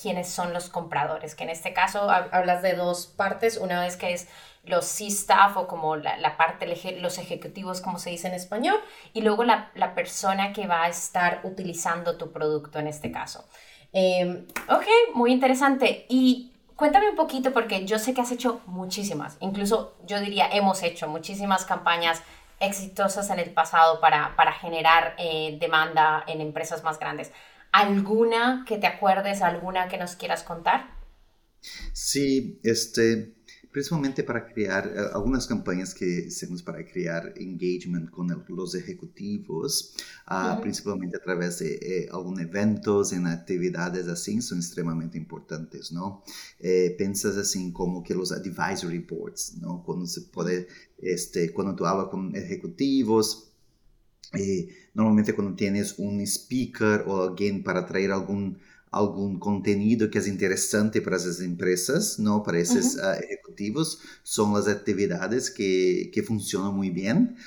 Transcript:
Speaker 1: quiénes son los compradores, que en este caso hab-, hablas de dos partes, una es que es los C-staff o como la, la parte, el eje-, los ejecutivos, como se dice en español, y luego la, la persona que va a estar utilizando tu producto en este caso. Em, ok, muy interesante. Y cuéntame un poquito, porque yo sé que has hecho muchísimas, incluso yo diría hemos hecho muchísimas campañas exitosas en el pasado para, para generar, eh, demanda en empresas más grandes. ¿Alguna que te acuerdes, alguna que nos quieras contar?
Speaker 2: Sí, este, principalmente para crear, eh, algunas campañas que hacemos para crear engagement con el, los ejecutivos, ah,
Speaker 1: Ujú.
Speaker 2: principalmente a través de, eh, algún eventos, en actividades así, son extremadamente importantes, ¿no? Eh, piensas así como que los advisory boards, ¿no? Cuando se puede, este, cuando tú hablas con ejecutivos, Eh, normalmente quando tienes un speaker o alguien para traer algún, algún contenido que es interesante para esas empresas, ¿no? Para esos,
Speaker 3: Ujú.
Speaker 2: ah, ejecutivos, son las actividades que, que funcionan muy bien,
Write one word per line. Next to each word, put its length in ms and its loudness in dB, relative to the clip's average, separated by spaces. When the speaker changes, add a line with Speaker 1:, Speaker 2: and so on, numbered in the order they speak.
Speaker 1:
quiénes 280 -4
son 240 -4
los 160 -4
compradores, 680 -4
que 100 -10
en 60 -6
este 220 -8
caso 380 2
hab-, 220 4
hablas 300 4
de 120 4
dos 320 -2
partes, 500 0
una 300 -2
es 100 -6
que 160 -4
es 160 -6
los 200 2
C-staff 720 4
o 100 0
como 300 -2
la, 220 -4
la 180 0
parte, 300 0
el 60 -4
eje-, 280 -8
los 180 -4
ejecutivos, 640 -8
como 180 -6
se 120 -8
dice 180 -6
en 60 -4
español, 420 0
y 80 -2
luego 220 4
la, 300 4
la 200 -2
persona 580 0
que 140 -6
va 180 2
a 40 4
estar 560 0
utilizando 720 -4
tu 140 -8
producto 460 -2
en 100 -2
este 220 -8
caso. 380 -10
Em, 540 2
ok, 160 4
muy 180 4
interesante. 760 4
Y 440 4
cuéntame 340 6
un 80 0
poquito, 360 0
porque 340 0
yo 120 0
sé 140 0
que 80 0
has 120 0
hecho 340 -2
muchísimas, 760 -6
incluso 560 -2
yo 140 -4
diría 320 2
hemos 300 2
hecho 260 -4
muchísimas 560 -2
campañas 580 0
exitosas 720 -2
en 80 -2
el 120 -2
pasado 500 6
para, 360 4
para 160 6
generar, 640 4
eh, 420 -4
demanda 680 4
en 140 -6
empresas 420 -6
más 160 -2
grandes. 320 -6
¿Alguna 920 4
que 120 -2
te 80 2
acuerdes, 560 2
alguna 460 0
que 100 -6
nos 180 -6
quieras 260 -4
contar? 440 0
Speaker 2:
Sí, 720 0
este, 720 2
principalmente 520 -2
para 240 -4
crear, 400 -2
eh, 140 -4
algunas 340 0
campañas 480 -2
que 340 -2
hacemos 340 -10
para 240 -10
crear 500 -6
engagement 720 -4
con 200 -4
el, 180 -6
los 260 -6
ejecutivos, 1200 -6
ah, 280 -2
Speaker 1:
Ujú. 80 -6
Speaker 2:
principalmente 540 -6
a 40 -8
través 380 -4
de, 240 -4
eh, 300 -4
algún 280 -8
eventos, 720 0
en 140 -2
actividades 800 -2
así, 320 -4
son 180 -6
extremadamente 600 -6
importantes, 760 -12
¿no? 300 -8
Eh, 360 4
piensas 400 -2
así 360 -2
como 300 -4
que 120 -4
los 180 -2
advisory 680 -4
boards, 600 -10
¿no? 240 -8
Cuando 220 -6
se 160 -10
puede, 460 -4
este, 540 -2
cuando 220 -2
tú 120 -2
hablas 220 0
con 280 -6
ejecutivos, 1080 0
Eh, 340 -2
normalmente 400 4
quando 200 -2
tienes 440 -2
un 220 -4
speaker 880 0
o 160 0
alguien 400 -2
para 240 -2
traer 260 0
algún, 460 -4
algún 480 0
contenido 720 2
que 80 0
es 100 0
interesante 760 2
para 140 0
esas 240 -2
empresas, 800 0
¿no? 240 2
Para 160 0
esos, 380 2
Speaker 3:
Ujú. 20 -8
Speaker 2:
ah, 180 0
ejecutivos, 840 -6
son 320 0
las 140 2
actividades 800 0
que, 640 2
que 100 -2
funcionan 520 -2
muy 160 0
bien, 460 2